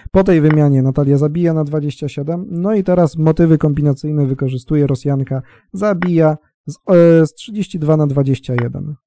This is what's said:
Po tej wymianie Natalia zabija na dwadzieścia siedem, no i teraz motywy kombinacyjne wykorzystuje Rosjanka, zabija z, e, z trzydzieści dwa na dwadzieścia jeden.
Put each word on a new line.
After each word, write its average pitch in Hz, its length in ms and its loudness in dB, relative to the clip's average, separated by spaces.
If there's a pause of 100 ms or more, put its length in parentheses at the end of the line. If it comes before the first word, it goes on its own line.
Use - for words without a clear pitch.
(100)
Po 190 140 2
tej 180 160 2
wymianie 147 420 4
Natalia 139 360 0
zabija 160 360 -2
na 156 100 -2
dwadzieścia 147 440 -6
siedem, 165 420 -8
no 185 240 -4
i 196 100 -2
teraz 180 320 0
motywy 160 420 2
kombinacyjne 147 680 -2
wykorzystuje 135 600 -2
Rosjanka, 135 560 -4 (300)
zabija 175 680 0 (280)
z, 147 100 -12 (140)
e, 170 360 6
z - 80 -6
trzydzieści 202 440 -8
dwa 156 180 0
na 151 100 2
dwadzieścia 135 560 -2
jeden. 123 320 -8 (120)